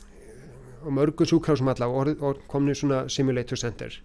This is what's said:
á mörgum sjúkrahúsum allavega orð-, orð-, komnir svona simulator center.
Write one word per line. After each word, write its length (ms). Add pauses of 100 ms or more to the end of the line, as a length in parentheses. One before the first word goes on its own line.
(760)
á 100
mörgum 400
sjúkrahúsum 420
allavega 300
orð-, 240
orð-, 220
komnir 300
svona 300
simulator 540
center. 460